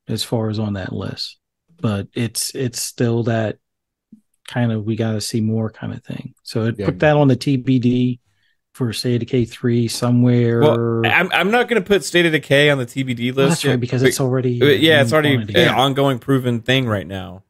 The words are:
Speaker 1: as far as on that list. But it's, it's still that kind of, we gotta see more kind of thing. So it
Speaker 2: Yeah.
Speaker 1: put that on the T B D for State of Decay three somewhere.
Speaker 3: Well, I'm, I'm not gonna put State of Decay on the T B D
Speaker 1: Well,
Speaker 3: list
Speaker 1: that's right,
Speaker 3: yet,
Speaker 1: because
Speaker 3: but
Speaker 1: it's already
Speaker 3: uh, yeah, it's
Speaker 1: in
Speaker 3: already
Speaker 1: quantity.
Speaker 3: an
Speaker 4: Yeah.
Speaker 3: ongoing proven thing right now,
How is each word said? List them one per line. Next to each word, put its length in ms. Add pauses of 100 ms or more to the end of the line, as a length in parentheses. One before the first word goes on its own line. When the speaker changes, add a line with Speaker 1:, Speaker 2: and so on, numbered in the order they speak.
Speaker 1:
as 160
far 260
as 100
on 140
that 200
list. 440 (440)
But 320
it's, 400
it's 280
still 420
that 340 (880)
kind 240
of, 120
we 120
gotta 260
see 200
more 280
kind 240
of 100
thing. 300 (100)
So 220
it 120
Speaker 2:
Yeah. 100
Speaker 1:
put 120
that 160
on 140
the 60
T 220
B 220
D 400 (540)
for 200
State 220
of 60
Decay 240
three 420
somewhere. 720
Speaker 3:
Well, 440
I'm, 260
I'm 200
not 160
gonna 140
put 220
State 220
of 80
Decay 360
on 100
the 60
T 180
B 100
D 180
Speaker 1:
Well, 160
Speaker 3:
list 140
Speaker 1:
that's 40
right, 60
Speaker 3:
yet, 80
Speaker 1:
because 220
Speaker 3:
but 80
Speaker 1:
it's 100
already 420
Speaker 3:
uh, 40
yeah, 360
it's 100
Speaker 1:
in 40
Speaker 3:
already 200
Speaker 1:
quantity. 240
Speaker 3:
an 80
Speaker 4:
Yeah. 80
Speaker 3:
ongoing 440
proven 420
thing 260
right 200
now, 420